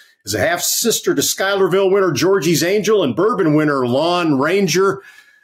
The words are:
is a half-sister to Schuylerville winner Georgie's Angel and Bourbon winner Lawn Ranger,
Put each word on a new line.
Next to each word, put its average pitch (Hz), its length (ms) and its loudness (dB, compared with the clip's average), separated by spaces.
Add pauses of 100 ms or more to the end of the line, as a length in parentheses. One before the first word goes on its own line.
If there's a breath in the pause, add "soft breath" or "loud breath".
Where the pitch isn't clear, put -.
(260 loud breath)
is 104 100 -6
a 101 40 -2
half-sister 175 760 -2
to - 80 0
Schuylerville 190 680 0
winner 190 200 2
Georgie's 160 520 0
Angel 202 380 0
and 127 140 -2
Bourbon 185 400 0
winner 143 320 0
Lawn 160 500 0
Ranger, 180 640 0 (420 loud breath)